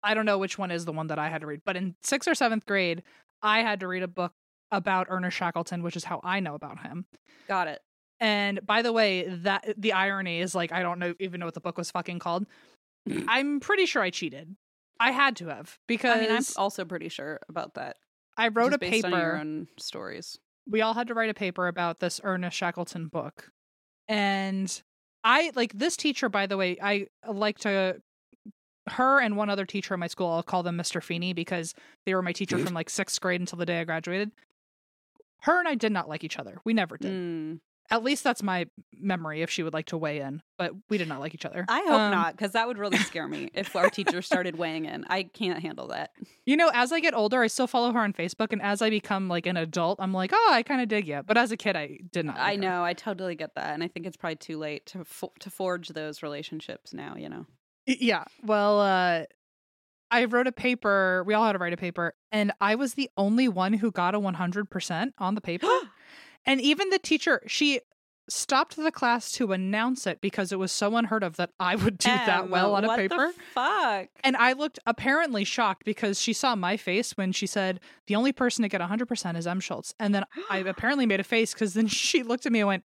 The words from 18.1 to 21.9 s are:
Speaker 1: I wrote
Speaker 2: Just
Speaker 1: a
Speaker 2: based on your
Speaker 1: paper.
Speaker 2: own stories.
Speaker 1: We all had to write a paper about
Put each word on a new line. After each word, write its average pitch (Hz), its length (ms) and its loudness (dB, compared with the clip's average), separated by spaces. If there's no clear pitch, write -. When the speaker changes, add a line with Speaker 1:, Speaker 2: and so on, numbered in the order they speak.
Speaker 1:
I 226 120 2
wrote 233 240 4
Speaker 2:
Just - 20 2
Speaker 1:
a 262 40 0
Speaker 2:
based 180 260 0
on 180 60 0
your 180 100 2
Speaker 1:
paper. 165 160 0
Speaker 2:
own 156 300 -6
stories. - 580 -12
Speaker 1:
We 220 120 2
all 220 120 2
had 233 140 -2
to 240 60 -6
write 226 160 0
a 214 40 -4
paper 180 360 -2
about 175 320 -2